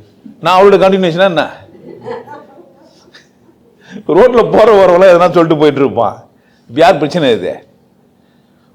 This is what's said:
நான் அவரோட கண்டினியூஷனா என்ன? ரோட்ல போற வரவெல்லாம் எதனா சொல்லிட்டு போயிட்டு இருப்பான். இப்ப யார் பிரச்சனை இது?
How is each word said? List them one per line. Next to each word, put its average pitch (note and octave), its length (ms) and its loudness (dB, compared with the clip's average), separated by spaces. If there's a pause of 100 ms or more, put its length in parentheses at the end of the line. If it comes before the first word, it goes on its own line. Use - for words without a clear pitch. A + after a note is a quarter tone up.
(400)
நான் F#3 220 0
அவரோட G3+ 40 4
கண்டினியூஷனா F#3+ 540 0
என்ன? E3+ 300 -2 (2500)
ரோட்ல G#3 460 0
போற G3+ 340 4
வரவெல்லாம் F3+ 300 4
எதனா F3 140 0
சொல்லிட்டு D#3+ 260 0
போயிட்டு D3 240 0
இருப்பான். A2 460 -4 (420)
இப்ப A#2 120 -8
யார் F3+ 140 4
பிரச்சனை D3 360 -4
இது? F2+ 360 -6 (1080)